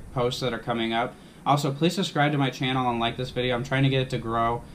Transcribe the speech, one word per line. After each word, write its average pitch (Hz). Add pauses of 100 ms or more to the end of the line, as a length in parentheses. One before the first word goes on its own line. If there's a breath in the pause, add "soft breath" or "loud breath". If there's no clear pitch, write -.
(140)
posts 127
that 123
are 113
coming 113
up. 120 (300 loud breath)
Also, 143
please 165
subscribe 147
to 143
my 135
channel 131
and 117
like 117
this 127
video. 123
I'm 120
trying 135
to 135
get 131
it 131
to 123
grow. 117 (120)